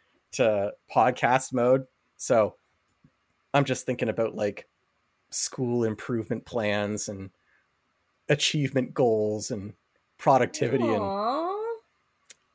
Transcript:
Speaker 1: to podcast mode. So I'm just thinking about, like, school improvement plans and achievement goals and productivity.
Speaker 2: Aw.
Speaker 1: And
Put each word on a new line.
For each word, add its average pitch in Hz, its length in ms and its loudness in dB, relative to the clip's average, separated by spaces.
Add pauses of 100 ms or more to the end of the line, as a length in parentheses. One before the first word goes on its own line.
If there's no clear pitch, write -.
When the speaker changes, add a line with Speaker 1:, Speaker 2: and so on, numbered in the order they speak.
(340)
Speaker 1:
to 104 380 2 (200)
podcast 127 640 2
mode. 127 320 2 (320)
So 110 380 2 (1000)
I'm 139 100 4
just 127 220 -4
thinking 120 220 -4
about, 110 260 -2
like, 104 320 -4 (640)
school 120 520 -2
improvement 110 640 -4
plans 104 640 -2
and 95 220 -10 (1000)
achievement 139 640 0
goals 107 580 0
and 104 220 -8 (440)
productivity. 123 680 2
Speaker 2:
Aw. 202 680 0
Speaker 1:
And 403 100 -6 (960)